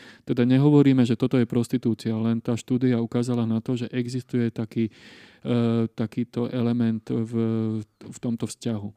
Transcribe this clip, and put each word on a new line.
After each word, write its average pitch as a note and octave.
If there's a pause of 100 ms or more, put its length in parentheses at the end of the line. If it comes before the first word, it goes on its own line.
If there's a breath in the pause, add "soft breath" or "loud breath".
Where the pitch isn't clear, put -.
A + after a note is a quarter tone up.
(240 loud breath)
Teda A#2+
nehovoríme, C3+
že A#2
toto C3+
je A#2+
prostitúcia, A2+
len A2+
tá A#2
štúdia B2
ukázala A#2+
na A2+
to, B2+
že A#2
existuje B2
taký, A2+ (560 loud breath)
e, A#2
takýto A#2
element A#2
v, A#2 (520)
v -
tomto A#2
vzťahu. G#2+